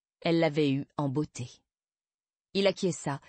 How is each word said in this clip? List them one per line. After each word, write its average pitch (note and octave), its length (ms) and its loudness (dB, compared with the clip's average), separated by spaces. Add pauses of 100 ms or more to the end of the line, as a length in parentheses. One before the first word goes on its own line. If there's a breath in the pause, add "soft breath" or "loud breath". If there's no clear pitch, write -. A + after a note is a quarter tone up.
(220)
Elle E3 180 2
l'avait D3+ 320 2
eu C#3 240 -2
en C#3+ 140 -2
beauté. C3 400 -6 (1040)
Il G3 120 2
acquiesça, E3+ 640 -2